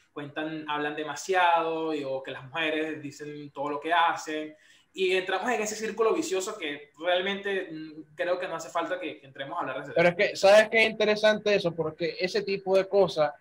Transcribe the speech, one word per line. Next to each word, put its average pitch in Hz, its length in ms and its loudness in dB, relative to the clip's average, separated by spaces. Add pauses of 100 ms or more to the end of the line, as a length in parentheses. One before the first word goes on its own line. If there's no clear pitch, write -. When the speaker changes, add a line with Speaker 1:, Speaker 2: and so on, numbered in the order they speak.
(120)
Speaker 1:
cuentan, 151 580 -8
hablan 147 260 -4
demasiado, 165 960 2
y, 143 100 -4
o 135 200 -6
que 139 80 -10
las 135 140 -12
mujeres 156 560 -4
dicen 147 500 -12
todo 139 180 -6
lo 147 100 -4
que 160 140 -2
hacen. 160 600 0 (380)
Y 185 220 0
entramos 190 360 -2
en 214 100 0
ese - 140 -4
círculo 220 380 0
vicioso 185 440 -2
que 147 400 -10
realmente, 190 760 0
mm, 156 440 -14
creo 180 240 0
que 185 80 -6
no 165 80 -6
hace 156 140 -10
falta 170 300 -2
que, 151 200 -8
que 135 80 -20
entremos 143 300 -10
a 170 40 -4
hablar 131 160 -4
de 147 60 -8
eso. 143 120 -12
Speaker 2:
Pero 170 140 6
es 170 60 0
que, 196 220 0
¿sabes 214 320 8
qué 226 160 4
es 220 40 2
interesante 214 640 2
eso? 185 220 0
Porque 156 440 -4
ese 185 240 0
tipo 196 340 0
de 190 100 4
cosas 175 540 4